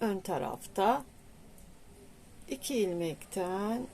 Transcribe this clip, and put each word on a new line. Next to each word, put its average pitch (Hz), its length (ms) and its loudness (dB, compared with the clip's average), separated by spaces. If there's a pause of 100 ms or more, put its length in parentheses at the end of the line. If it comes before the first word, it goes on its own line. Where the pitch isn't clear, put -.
ön 202 180 4
tarafta. 196 840 2 (1500)
İki 269 260 -2
ilmekten 190 1200 2